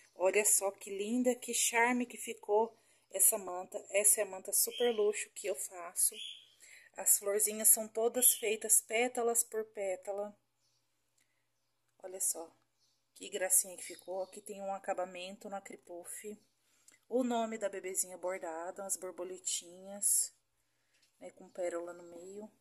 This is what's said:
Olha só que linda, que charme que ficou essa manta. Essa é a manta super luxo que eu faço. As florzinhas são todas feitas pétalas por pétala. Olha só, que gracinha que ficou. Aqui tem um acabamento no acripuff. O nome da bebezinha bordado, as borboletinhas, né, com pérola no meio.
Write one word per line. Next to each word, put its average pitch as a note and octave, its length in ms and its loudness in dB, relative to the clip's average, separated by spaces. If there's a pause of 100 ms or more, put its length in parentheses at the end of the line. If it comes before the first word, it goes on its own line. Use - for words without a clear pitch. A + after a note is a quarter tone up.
(160)
Olha F#3+ 300 4
só G3 260 4
que - 180 -12
linda, A#3+ 460 2
que A#3+ 180 -6
charme A#3+ 520 4
que A#3+ 100 -10
ficou A3 580 0 (380)
essa F#3+ 260 6
manta. F#3 400 -8 (120)
Essa G#3 320 4
é - 20 0
a - 20 -2
manta F#3+ 280 -8
super A#3+ 400 2
luxo G#3 380 0
que - 160 -8
eu F#3+ 80 0
faço. F3+ 600 -2 (800)
As - 240 2
florzinhas G#3+ 480 2
são A3 220 6
todas A#3+ 460 4
feitas A3 440 2
pétalas A#3 640 2
por A3 220 -6
pétala. G3+ 680 -4 (1700)
Olha F#3 200 -10
só, E3 280 -2 (680)
que G3+ 120 -16
gracinha F#3 480 0
que F3 80 -14
ficou. F#3 400 -6
Aqui G#3 160 -12
tem G3 220 -14
um G3 120 -4
acabamento F#3 760 -6
no G3 80 -6
acripuff. G3 840 -14 (680)
O B3 160 2
nome A3+ 320 0
da G#3 100 -2
bebezinha F#3 500 -6
bordado, F3+ 640 -6
as G3 140 -6
borboletinhas, F#3 1400 -2 (840)
né, F3+ 120 -14
com F#3 180 -20
pérola F3 420 -4
no F3 120 -16
meio. F#3 460 -14 (120)